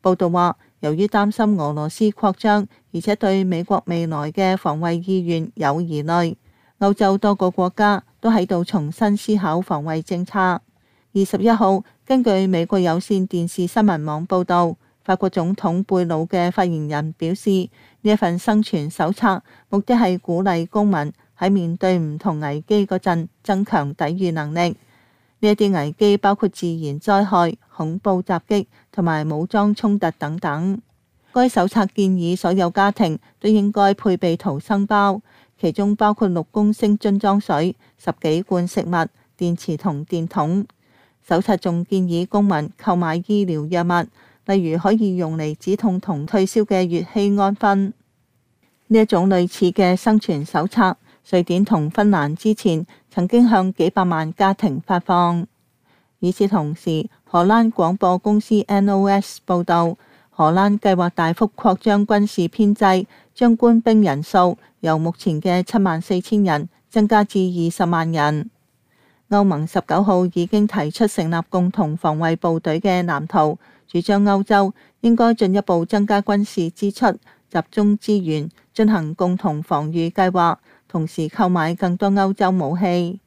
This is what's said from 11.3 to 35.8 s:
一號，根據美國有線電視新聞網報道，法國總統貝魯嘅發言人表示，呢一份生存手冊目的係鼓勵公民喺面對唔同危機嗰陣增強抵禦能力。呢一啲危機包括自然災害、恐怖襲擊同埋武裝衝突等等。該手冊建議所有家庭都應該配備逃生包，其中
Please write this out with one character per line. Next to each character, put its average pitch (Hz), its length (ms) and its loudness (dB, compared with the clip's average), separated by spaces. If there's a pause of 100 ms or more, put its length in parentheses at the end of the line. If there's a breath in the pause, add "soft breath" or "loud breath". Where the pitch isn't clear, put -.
一 202 120 2
號， 202 340 2 (220 soft breath)
根 262 180 2
據 190 220 2
美 190 200 0
國 196 140 0
有 175 200 0
線 190 280 -2
電 170 200 -4
視 180 180 -4
新 214 180 0
聞 170 200 0
網 156 240 -6
報 180 160 0
道， 175 320 0 (280)
法 185 120 0
國 190 140 -2
總 180 260 -2
統 180 300 -2
貝 185 200 0
魯 165 220 -4
嘅 175 240 -2
發 185 140 0
言 156 240 -4
人 156 280 -4
表 165 160 -4
示， - 160 -4
呢 - 640 -2
一 208 40 4
份 175 220 -2
生 214 240 0
存 156 280 -4
手 165 220 -2
冊 196 280 0 (300 soft breath)
目 202 120 0
的 247 140 0
係 196 240 0
鼓 175 240 -2
勵 170 240 -2
公 214 180 -2
民 151 280 -2 (260 soft breath)
喺 185 100 0
面 180 280 -2
對 185 200 0
唔 156 200 -4
同 160 240 -4
危 147 260 -6
機 208 180 2
嗰 185 140 -4
陣 175 280 -2 (140)
增 196 240 -2
強 143 300 -2
抵 - 80 -4
禦 175 300 -2
能 151 200 -6
力。 170 220 -2 (640 soft breath)
呢 214 100 2
一 - 60 4
啲 202 180 0
危 151 260 -4
機 208 160 4
包 202 180 2
括 208 140 -2
自 - 200 -6
然 156 340 -6
災 202 240 2
害、 175 280 2 (220)
恐 165 240 -6
怖 185 240 -2
襲 175 240 -4
擊 202 180 0 (280 soft breath)
同 190 100 -2
埋 156 260 -2
武 156 160 -4
裝 208 300 0
衝 208 240 -2
突 170 180 0
等 156 200 -8
等。 180 440 -4 (520)
該 254 160 4
手 196 180 2
冊 208 260 0
建 196 180 0
議 180 260 -2
所 175 160 0
有 185 160 2
家 202 200 2
庭 175 300 -2 (220 soft breath)
都 208 80 0
應 208 200 4
該 202 260 4
配 185 200 0
備 170 220 -2
逃 147 200 -4
生 202 300 -2
包， 202 340 2 (380 soft breath)
其 165 140 0
中 202 240 0